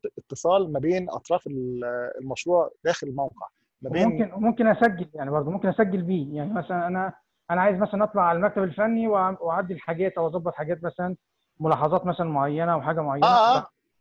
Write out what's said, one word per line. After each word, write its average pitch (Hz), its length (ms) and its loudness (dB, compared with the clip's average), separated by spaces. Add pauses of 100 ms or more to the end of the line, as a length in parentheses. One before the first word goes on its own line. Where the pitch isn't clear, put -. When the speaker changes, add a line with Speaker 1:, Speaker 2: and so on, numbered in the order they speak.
(180)
Speaker 1:
اتصال 180 560 0
ما 139 60 0
بين 175 300 0
اطراف 170 380 -4
ال-، 127 360 -6 (380)
المشروع 151 500 0 (120)
داخل 160 240 -2
الموقع، 135 400 -6 (340)
ما 131 80 -8
بين 170 180 2
Speaker 2:
وممكن، 156 240 0
ممكن 220 360 2
اسجل، 202 460 2
يعني 143 180 -6
برضه 147 200 0
ممكن 196 160 -2
اسجل 190 340 0
بيه، 165 340 -2
يعني 147 180 -4
مثلًا 175 340 -4
انا، 185 260 -4 (380)
انا 180 100 2
عايز 196 160 4
مثلًا 208 260 0
اطلع 208 180 0
على 170 160 4
المكتب 202 260 0
الفني 226 440 0
وأع-، 190 340 0
واعدل 175 380 -4
حاجات 175 380 -2
او 165 100 0
اظبط 165 260 -4
حاجات، 160 300 -6
مثلًا 180 320 -4 (440)
ملاحظات 156 460 2
مثلًا 175 200 -2
معينه 151 480 0
او 156 80 0
حاجه 160 200 -2
معينه. 143 260 2
Speaker 1:
اه، 240 280 6
اه. - 40 2
Speaker 2:
لا. - 120 -14 (300)